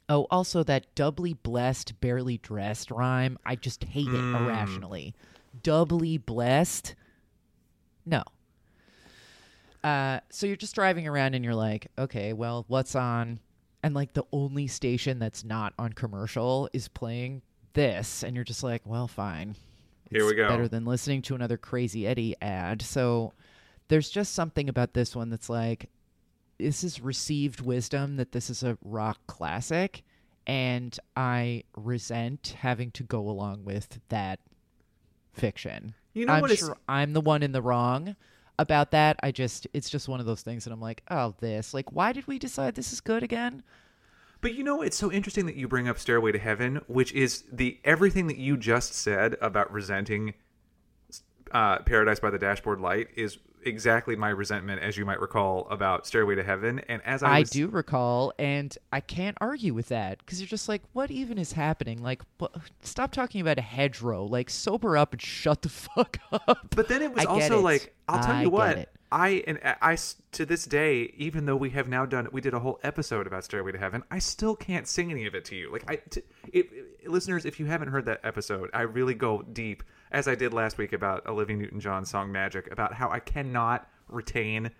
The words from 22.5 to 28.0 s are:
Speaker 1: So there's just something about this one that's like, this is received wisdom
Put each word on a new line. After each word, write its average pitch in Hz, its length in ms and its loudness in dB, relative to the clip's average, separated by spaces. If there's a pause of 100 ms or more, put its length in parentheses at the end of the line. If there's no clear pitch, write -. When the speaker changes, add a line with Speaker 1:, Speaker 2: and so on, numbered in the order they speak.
Speaker 1:
So 120 500 0 (560)
there's 156 220 4
just 202 240 -2
something 156 340 -2
about 123 260 2
this 123 220 0
one 117 140 -4
that's - 180 -8
like, 117 400 -2 (680)
this 147 260 -2
is 160 160 -6
received 139 600 -2
wisdom 139 540 -2